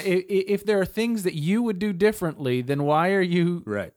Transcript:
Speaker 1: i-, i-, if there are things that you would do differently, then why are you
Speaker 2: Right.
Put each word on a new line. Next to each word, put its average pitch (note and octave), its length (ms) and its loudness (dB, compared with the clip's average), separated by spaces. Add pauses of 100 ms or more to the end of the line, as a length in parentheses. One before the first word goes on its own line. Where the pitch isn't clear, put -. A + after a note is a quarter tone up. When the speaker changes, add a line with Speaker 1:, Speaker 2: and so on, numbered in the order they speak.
Speaker 1:
i-, F#3 260 0
i-, F#3+ 180 0
if G3+ 180 -2
there G3+ 160 2
are F#3 40 0
things A3 380 -2
that F3 120 -2
you F3 280 0
would G#3+ 160 -2
do G#3 140 -2
differently, D#3+ 680 0
then C#3 220 -2
why D#3 300 2
are G3 80 2
you F3 440 2
Speaker 2:
Right. G2+ 320 -4